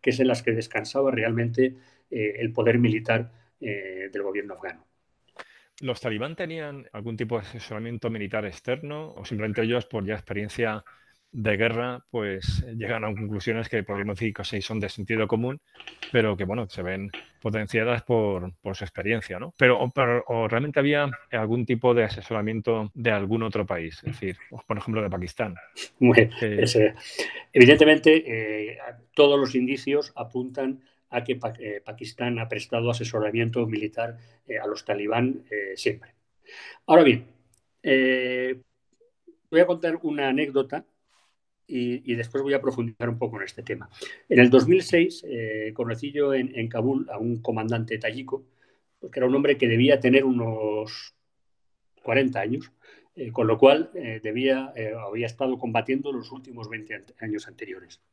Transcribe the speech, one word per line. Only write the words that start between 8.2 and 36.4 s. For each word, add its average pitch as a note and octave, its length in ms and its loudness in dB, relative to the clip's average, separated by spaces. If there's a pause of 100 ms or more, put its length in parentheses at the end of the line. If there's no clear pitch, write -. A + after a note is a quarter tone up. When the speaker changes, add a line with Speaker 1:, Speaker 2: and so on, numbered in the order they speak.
Speaker 2:
externo C#3+ 720 -8
o - 80 -16
simplemente G#2+ 380 -4
ellos, A#2 240 0
por G#2 200 -6
ya G#2+ 100 -4
experiencia G#2+ 680 -6 (540)
de G#2 200 0
guerra, A#2 540 -2
pues, G2+ 540 -2 (120)
llegan A2+ 260 -4
a G#2+ 40 -4
conclusiones G#2+ 600 -4
que G#2+ 160 -2
podríamos G2+ 340 -4
decir A2+ 160 -2
que G2+ 120 -10
sí G2+ 160 -6
son A2 180 -6
de G2+ 80 -4
sentido G#2+ 400 -2
común, A#2+ 320 -2 (540)
pero A2 240 2
que, G2 80 -4
bueno, G#2 240 -6
se - 120 -12
ven G2 300 -6 (300)
potenciadas A2+ 640 -2
por, G2+ 580 0
por G2 160 -8
su G2+ 80 -8
experiencia, G2 520 -4
¿no? C3+ 200 -12
Pero, B2 200 6
o, B2+ 140 -2
pero, A#2+ 360 0
¿o A2+ 200 0
realmente C3+ 320 0
había C#3+ 300 2 (220)
algún A2+ 340 0
tipo A#2+ 280 2
de A#2 120 4
asesoramiento A2 880 -4
de A#2 180 0
algún G#2+ 320 0
otro G#2 220 -4
país? E2 300 -6 (100)
Es - 80 -6
decir, F#2 240 -8 (280)
por G#2+ 120 -4
ejemplo, A2 240 -4
de G2+ 80 -4
Pakistán. F#2 460 -6 (440)
Speaker 1:
Bueno, A#2 400 8
Speaker 2:
Eh, G#2+ 220 -2
Speaker 1:
ese, A2 340 4 (560)
evidentemente, D#3 760 10
eh, G#2+ 520 -6 (360)
todos C#3+ 240 6
los C3+ 180 2
indicios C3+ 600 -2
apuntan C3 680 -8 (260)
a A#2+ 160 -4
que B2+ 100 -2
Pa-, A2+ 240 -8
eh, G#2 240 -10
Pakistán A#2+ 560 -6
ha A2+ 80 -6
prestado A#2 420 -4
asesoramiento A#2 800 -2
militar, A2 500 -6 (300)
eh, A2+ 100 -8
a G2+ 100 -6
los G#2 180 -8
talibán, A2+ 640 -2
eh, G2+ 240 -6
siempre. - 360 -4 (760)